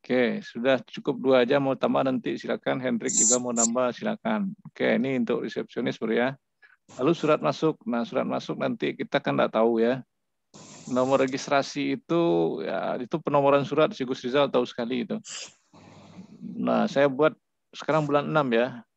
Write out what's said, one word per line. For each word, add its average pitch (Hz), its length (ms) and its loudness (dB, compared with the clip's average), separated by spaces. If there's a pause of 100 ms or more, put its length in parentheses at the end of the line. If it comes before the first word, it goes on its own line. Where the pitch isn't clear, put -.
Oke, 120 400 0
sudah 123 400 0
cukup 127 320 -6
dua 131 240 4
aja. 123 160 4
Mau 135 160 2
tambah 131 320 0
nanti 127 320 -2
silakan. 123 400 -4
Hendrik 123 320 -2
juga 127 320 2
mau 123 80 -6
nambah, 117 400 0
silakan. 110 720 -4
Oke, 117 400 0
ini 135 160 0
untuk 120 240 0
resepsionis, 123 560 -6
Bro, 110 160 -4
ya. 123 240 0 (640)
Lalu 160 160 4
surat 151 240 2
masuk. 151 480 -2
Nah, 120 160 -2
surat 127 160 -2
masuk 131 400 -4
nanti 135 320 -4
kita - 240 -4
kan 139 160 -2
nggak 123 240 0
tahu 113 240 4
ya. 127 240 0 (880)
Nomor 131 320 4
registrasi 139 720 -2
itu, 170 240 -2 (400)
ya, 90 400 -4
itu 127 160 -6
penomoran 143 480 4
surat, 151 320 2
si 135 80 -4
Gus 127 160 -6
Rizal 135 320 2
tahu 123 160 2
sekali 120 400 -6
itu. 107 80 -4 (1400)
Nah, 120 320 0
saya 139 240 4
buat 147 240 2 (400)
sekarang 151 320 0
bulan 143 240 0
enam 156 240 2
ya. 120 320 0 (120)